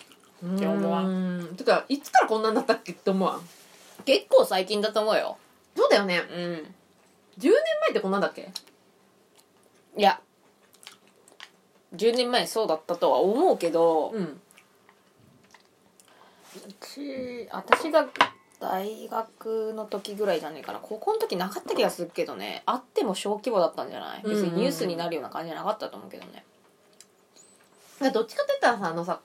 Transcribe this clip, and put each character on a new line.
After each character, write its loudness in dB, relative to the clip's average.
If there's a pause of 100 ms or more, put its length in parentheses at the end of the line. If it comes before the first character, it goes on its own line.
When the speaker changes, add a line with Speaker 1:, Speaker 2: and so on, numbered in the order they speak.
(560)
Speaker 1:
っ 0
て 0
思 0
わ 0
ん？ 0
Speaker 2:
う 0
ー -4
ん。 -12
て -10
か、 4
い -2
つ -16
か 6
ら 6
こ 0
ん -2
な 2
ん 2
な 0
っ -12
た 4
っ -6
け -12
っ -18
て -2
思 2
わ -2
ん？ -12 (640)
Speaker 1:
結 4
構 8
最 0
近 -2
だ 0
と 2
思 2
う 4
よ。 -2 (400)
Speaker 2:
そ 6
う 4
だ 8
よ 4
ね。 0
Speaker 1:
う 0
ん。 -8 (640)
Speaker 2:
十 2
年 8 (260)
前 2
っ 0
て 0
こ -2
ん 0
な 0
ん -2
だ 0
っ -10
け？ -16 (1500)
Speaker 1:
い 0
や。 6 (1700)
十 2
年 0
前 2
そ -2
う 0
だ 2
っ -6
た -2
と 4
は 6
思 4
う 0
け 0
ど、 4
Speaker 2:
う -4
ん。 -2
Speaker 1:
う -8 (2500)
ち、 -10
私 0
が 4 (500)
大 -6
学 -4
の -8
時 -8
ぐ -4
ら 2
い 0
じ -6
ゃ -8
ね -12
え -14
か -8
な。 -10
高 -10
校 0
の 0
時 -2
な -2
か -8
っ -8
た -6
気 2
が 4
す -8
る -6
け -2
ど -6
ね。 -8
あ 0
っ -10
て -2
も 0
小 -4
規 -6
模 2
だ 6
っ -4
た -6
ん -10
じ -10
ゃ -10
な -10
い？ -14
Speaker 2:
う -4
ん -2
う 0
ん 0
う 2
ん。 0
Speaker 1:
別 0
に 0
ニ 2
ュ 0
ー -2
ス -4
に -4
な -6
る -4
よ -6
う -8
な -12
感 -8
じ -10
じ -10
ゃ -10
な -8
か 0
っ -12
た -8
と -16
思 -16
う -18
け -16
ど -18
ね。 -20 (1600)
Speaker 2:
な 2
ん 2
か 2
ど 2
っ -8
ち -16
か 0
っ -4
て 0
言 6
っ 2
た -6
ら -2
さ、 -2
あ -6
の -4
さ、 -4